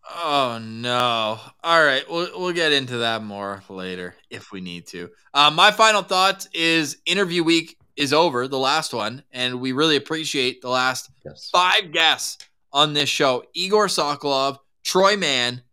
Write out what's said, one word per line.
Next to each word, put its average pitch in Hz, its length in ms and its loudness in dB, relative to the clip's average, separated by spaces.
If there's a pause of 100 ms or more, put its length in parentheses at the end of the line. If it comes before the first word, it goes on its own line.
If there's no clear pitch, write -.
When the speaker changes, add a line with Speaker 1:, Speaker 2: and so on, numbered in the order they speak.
(100)
Speaker 1:
Oh, 143 520 -2
no. 113 760 -2 (240)
All 165 220 6
right, 139 260 2
we'll, 170 180 -4 (100)
we'll 180 140 -2
get 165 200 2
into 127 260 0
that 113 240 -2
more 101 460 -8
later 92 460 -10 (160)
if - 220 -16
we 95 80 -12
need 87 280 -12
to. 87 220 -12 (220)
Uh, 147 180 4
my 180 200 4
final 214 320 2
thought 190 500 -2
is 165 540 0
interview 180 360 0
week 165 340 0 (200)
is 143 160 0
over, 139 360 2
the 135 100 -4
last 143 340 0
one, 117 300 -6 (100)
and 127 280 -4
we 131 120 -4
really 151 240 2
appreciate 143 640 -4
the 127 80 -10
last 127 420 0 (140)
Speaker 2:
Yes. - 280 -18
Speaker 1:
five 180 400 2
guests 160 520 0 (280)
on 147 200 2
this 147 160 -2
show. 131 360 2 (100)
Igor 196 320 2
Sokolov, 139 720 -2 (240)
Troy 196 340 4
Mann 123 460 -2 (100)